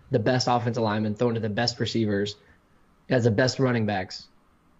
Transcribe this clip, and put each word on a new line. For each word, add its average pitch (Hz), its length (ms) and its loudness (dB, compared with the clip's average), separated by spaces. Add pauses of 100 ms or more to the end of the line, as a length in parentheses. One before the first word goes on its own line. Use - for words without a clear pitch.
(120)
the 120 80 2
best 127 280 0
offensive 117 360 0
linemen, 107 320 0
throwing 120 180 0
to 113 60 -4
the 110 80 -2
best 117 320 -2
receivers, 104 560 -2 (720)
has 123 140 4
the 117 80 4
best 123 260 2
running 120 280 2
backs. 98 420 -6 (520)